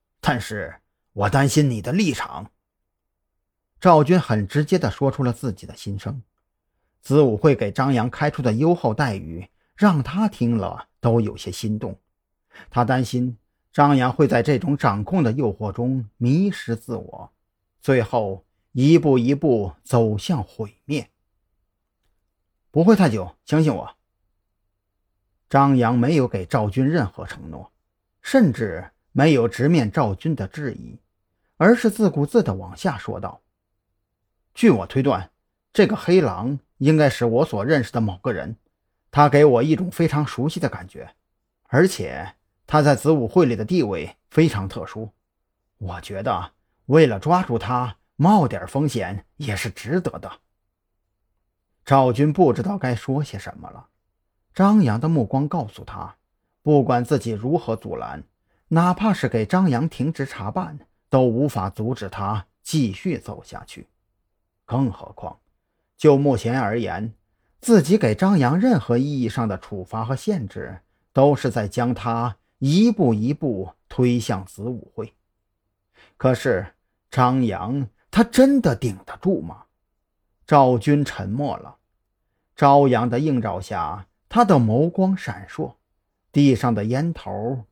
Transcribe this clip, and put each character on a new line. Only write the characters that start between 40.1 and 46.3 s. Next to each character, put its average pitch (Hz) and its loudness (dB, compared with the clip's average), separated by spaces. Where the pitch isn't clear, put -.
熟 135 -4
悉 175 -10
的 139 -4
感 92 -10
觉， - -18
而 160 4
且 82 -8
他 151 2
在 143 4
子 147 0
午 131 0
会 175 4
里 117 0
的 107 -6
地 170 0
位 85 -8
非 156 4
常 98 -6
特 95 -10
殊， 110 -14
我 87 -12
觉 101 -12
得 90 -6